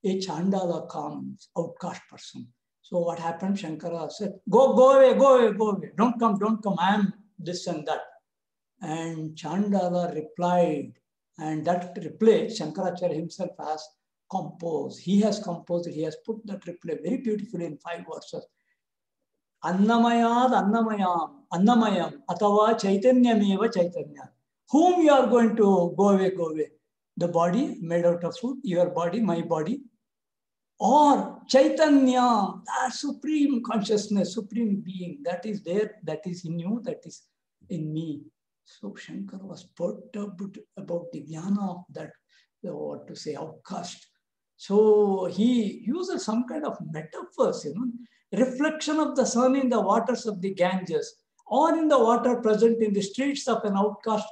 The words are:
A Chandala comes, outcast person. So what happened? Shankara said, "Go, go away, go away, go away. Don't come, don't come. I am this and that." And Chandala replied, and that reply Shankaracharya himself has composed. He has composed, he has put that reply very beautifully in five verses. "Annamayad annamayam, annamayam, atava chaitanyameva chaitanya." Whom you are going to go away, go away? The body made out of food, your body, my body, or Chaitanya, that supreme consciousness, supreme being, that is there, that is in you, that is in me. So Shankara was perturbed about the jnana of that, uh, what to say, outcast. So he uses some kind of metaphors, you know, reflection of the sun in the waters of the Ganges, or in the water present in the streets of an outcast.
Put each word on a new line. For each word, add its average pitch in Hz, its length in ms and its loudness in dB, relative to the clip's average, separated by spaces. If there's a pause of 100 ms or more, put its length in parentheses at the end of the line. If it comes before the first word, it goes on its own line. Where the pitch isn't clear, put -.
A 190 160 0
Chandala 180 680 -4
comes, 143 680 -12
outcast - 520 -8
person. 131 380 -18 (360)
So 180 160 -4
what 170 200 -2
happened? 180 380 -4
Shankara 160 540 -8
said, - 360 -10
"Go, 233 280 6
go 254 220 10
away, 254 200 8
go 262 200 8
away, 214 200 4
go 214 140 2
away. 175 260 -6
Don't 240 220 2
come, 220 180 2
don't 214 240 0
come. 190 180 -2
I 190 160 2
am 202 180 0 (240)
this 175 300 -10
and 156 200 -6
that." 156 140 -6 (800)
And 160 540 -8
Chandala 175 760 -2
replied, 156 800 -2 (460)
and 156 260 -6
that 180 380 -4
reply 202 420 2
Shankaracharya 175 720 -6
himself 170 440 -8
has 156 240 -8 (460)
composed. 170 720 -6
He 196 200 2
has 214 180 0
composed, 175 500 -6
he 151 140 -8
has 156 120 -8 (100)
put 220 200 -10
that 196 220 -12
reply 165 360 -10
very 226 140 -4
beautifully 202 480 -6
in 151 120 -12
five 170 340 -12
verses. 156 340 -14 (1160)
"Annamayad 233 880 2 (100)
annamayam, 202 680 0 (220)
annamayam, 196 760 2
atava 208 500 4
chaitanyameva 208 960 2
chaitanya." 170 580 -4 (380)
Whom 349 320 4
you 302 100 8
are 254 160 6
going 233 280 4
to 190 420 4
go 202 120 4
away, 190 220 4
go 170 180 -4
away? 156 200 -4 (480)
The 170 100 -2
body 175 540 0
made 170 240 0
out 170 180 2
of 165 140 -6
food, 254 260 -8
your 175 280 0
body, 170 280 -4
my 170 220 0
body, 165 400 -4 (1000)
or 262 680 4
Chaitanya, 254 1040 4 (120)
that - 280 -4
supreme 285 680 -2
consciousness, 208 720 -2
supreme 214 440 -4
being, 175 460 -10
that 175 220 -6
is 202 160 -8
there, 208 440 -4
that 156 200 -8
is 175 200 -10
in 170 120 -6
you, 196 280 -6
that - 200 -10
is - 180 -20 (440)
in 156 260 -8
me. 160 280 -8 (420)
So - 280 -18
Shankara - 500 -16
was 190 240 -18
perturbed 202 920 -10 (180)
about 170 340 -10
the 139 140 -14
jnana 185 460 -6
of 175 180 -14
that, 156 220 -16 (540)
uh, 170 80 -10
what 147 360 -10
to - 80 -16
say, 151 180 -10
outcast. - 720 -14 (480)
So 208 720 4
he 208 600 0
uses 339 380 -4
some 226 240 -2
kind 302 160 -8
of 311 140 -8 (120)
metaphors, 160 760 -4
you 143 100 -8
know, 240 160 -6 (480)
reflection 294 580 -2
of 285 200 -2
the 247 80 2
sun 262 320 2
in 262 100 0
the 233 140 2
waters 226 440 0
of 202 140 -6
the 190 140 -4
Ganges, 175 600 -2 (340)
or 302 280 2
in 320 140 0
the 277 100 6
water 233 400 2
present 220 420 4
in 208 120 0
the 196 80 0
streets 277 480 -4
of 226 160 -2
an 196 100 -2
outcast. 208 560 -2